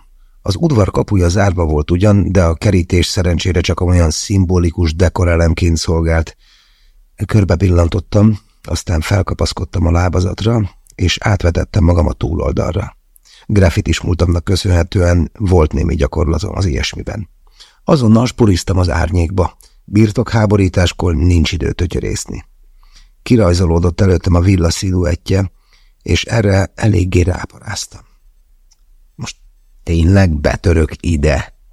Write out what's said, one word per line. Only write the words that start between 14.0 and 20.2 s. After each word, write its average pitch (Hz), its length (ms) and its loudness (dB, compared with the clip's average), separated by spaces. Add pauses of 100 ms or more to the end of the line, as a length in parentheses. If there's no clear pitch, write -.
köszönhetően 87 920 0
volt 87 340 2
némi - 220 -2
gyakorlatom 78 600 -2
az 98 100 -2
ilyesmiben. - 640 -6 (560)
Azonnal 120 420 4
spuriztam 95 520 0
az 90 120 0
árnyékba. 85 640 -2 (300)
Birtokháborításkor 101 1300 0